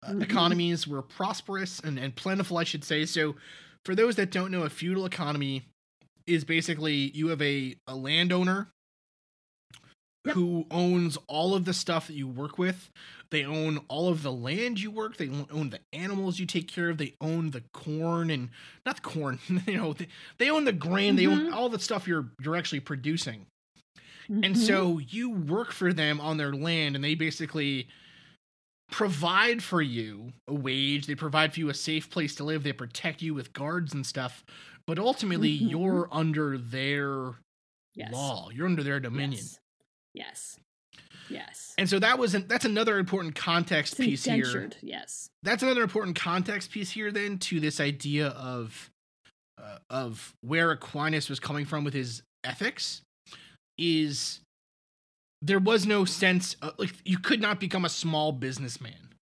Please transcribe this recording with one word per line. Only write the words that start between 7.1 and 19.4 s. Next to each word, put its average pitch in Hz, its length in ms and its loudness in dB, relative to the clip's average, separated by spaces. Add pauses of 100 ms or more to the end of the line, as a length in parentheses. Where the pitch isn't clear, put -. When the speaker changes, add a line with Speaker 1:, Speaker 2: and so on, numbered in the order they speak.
Speaker 1:
you 151 140 0
have 156 140 0
a, 139 340 0 (100)
a 135 80 -10
landowner 180 760 2 (1600)
Speaker 2:
Yep. 302 80 -2
Speaker 1:
who 175 360 2
owns 175 460 2 (120)
all 180 260 0
of 190 100 2
the 180 80 -2
stuff 165 360 -2
that 160 40 -12
you 139 160 -6
work 135 300 -8
with. 180 320 -2 (400)
They 151 160 0
own 156 320 0 (100)
all 160 220 0
of 160 120 0
the 143 100 -4
land 180 460 -2
you 208 120 -4
work. 214 260 -6
They 151 120 -4
lo-, 139 220 -6
own 147 200 -4
the - 100 -12 (140)
animals 185 440 -2
you 190 60 -2
take 175 240 -4
care 170 220 -2
of. 160 80 -2
They 147 240 -4
own 160 300 -2
the 123 100 -8 (100)
corn 165 560 -2
and, 127 220 -2 (340)
not - 120 -2
the - 60 -18
corn, 139 360 -4 (140)